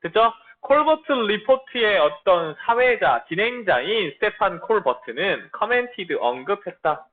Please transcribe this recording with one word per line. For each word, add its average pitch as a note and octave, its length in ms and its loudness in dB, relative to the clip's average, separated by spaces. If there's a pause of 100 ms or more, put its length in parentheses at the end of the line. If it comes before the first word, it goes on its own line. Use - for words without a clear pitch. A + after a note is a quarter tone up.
됐죠? G#3+ 320 2 (280)
콜버트 D4+ 500 2
리포트의 A3 880 0
어떤 D#3 560 2 (100)
사회자, A3+ 640 2
진행자인 F#3+ 840 -2
스테판 G3 500 -2
콜버트는 D3 920 -2
커멘티드, A3 720 -4
언급했다. D3+ 920 -4